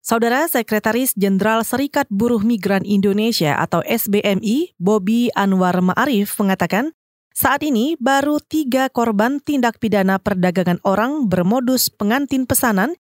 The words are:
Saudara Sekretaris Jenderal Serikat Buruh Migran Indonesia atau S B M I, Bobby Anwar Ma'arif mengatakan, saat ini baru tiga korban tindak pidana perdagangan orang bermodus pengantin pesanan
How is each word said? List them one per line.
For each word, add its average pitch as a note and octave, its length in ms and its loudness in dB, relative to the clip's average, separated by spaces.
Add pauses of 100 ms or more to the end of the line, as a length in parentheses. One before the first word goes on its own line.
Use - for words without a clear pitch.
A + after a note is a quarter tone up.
Saudara A#3 480 0
Sekretaris A3+ 640 -2
Jenderal G3 480 0
Serikat C4+ 480 -2
Buruh A3+ 320 0
Migran G3 480 0
Indonesia G3+ 640 2
atau E3+ 320 0
S A#3 240 -4
B G3+ 160 0
M G3 160 0
I, B3+ 400 -2
Bobby G#3+ 560 0
Anwar F#3 480 2
Ma'arif G3+ 560 0
mengatakan, G3 560 -2 (400)
saat C#4 320 0
ini C#4 320 0
baru C#4 400 2
tiga C4 480 -2
korban A#3 560 0
tindak B3 320 -2
pidana F#3+ 400 0
perdagangan F3+ 720 -2
orang A#3 400 0
bermodus A#3 640 0
pengantin C4 560 -2
pesanan B3 480 2 (120)